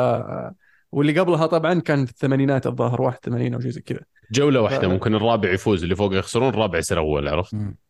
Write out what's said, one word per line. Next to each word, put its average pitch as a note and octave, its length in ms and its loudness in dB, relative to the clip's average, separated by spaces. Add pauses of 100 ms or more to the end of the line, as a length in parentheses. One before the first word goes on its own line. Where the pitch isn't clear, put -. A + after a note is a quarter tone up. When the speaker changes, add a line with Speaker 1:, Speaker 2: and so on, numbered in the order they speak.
(920)
Speaker 1:
واللي D3 280 2
قبلها E3 260 2
طبعًا E3 340 2
كان C#3+ 260 0
في - 60 -8
الثمانينات C3+ 540 0
الظاهر، B2 360 -2
واحد B2+ 200 -2
وثمانين A#2+ 320 -4
أو A#2+ 60 -6
شيء B2 100 -6
زي B2 100 -10
كذا. - 200 -10 (320)
Speaker 2:
جولة C3+ 280 4
واحدة A2 280 2
Speaker 1:
ف، F#2 40 2
Speaker 2:
ممكن F#2+ 220 0
الرابع G#2+ 380 2
يفوز، F#2+ 300 0
اللي F2 140 0
فوق G2 180 0
يخسرون، A#2 340 0
الرابع G#2 300 0
يصير E2 200 -2
أول، D2+ 300 0
عرفت؟ D#2+ 260 -2
Speaker 3:
مم. G2+ 220 -6 (140)